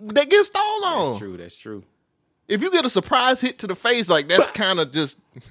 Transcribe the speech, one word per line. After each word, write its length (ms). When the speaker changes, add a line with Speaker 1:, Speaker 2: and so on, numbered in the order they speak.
Speaker 1:
that 200
get 160
stole 420
on. 240
Speaker 2:
That's 100
true. 180
That's 180
true. 280
Speaker 1:
If 160
you 80
get 120
a 60
surprise 520
hit 180
to 80
the 80
face, 340
like, 180
that's 200
Speaker 2:
Bah! 60
Speaker 1:
kinda 340
just 320